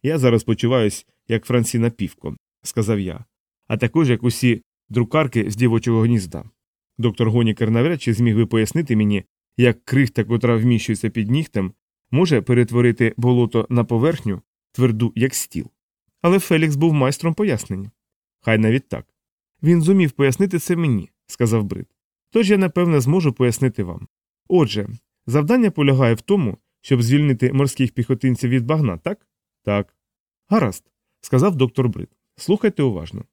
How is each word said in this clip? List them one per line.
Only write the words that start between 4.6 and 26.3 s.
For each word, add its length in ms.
друкарки 600
з 40
дівочого 460
гнізда». 420
Доктор 320
Гонікер 420
навряд 300
чи 120
зміг 220
би 100
пояснити 500
мені, 280
як 280
крихта, 380
котра 320
вміщується 540
під 220
нігтем, 420
може 300
перетворити 760
болото 520
на 140
поверхню, 580
тверду, 440
як 200
стіл. 360
Але 180
Фелікс 360
був 180
майстром 400
пояснення. 580
Хай 160
навіть 320
так. 160
«Він 180
зумів 300
пояснити 480
це 160
мені», — 340
сказав 360
Брит. 240
«Тож 200
я, 80
напевне, 440
зможу 320
пояснити 500
вам. 240
Отже, 400
завдання 440
полягає 420
в 80
тому, 360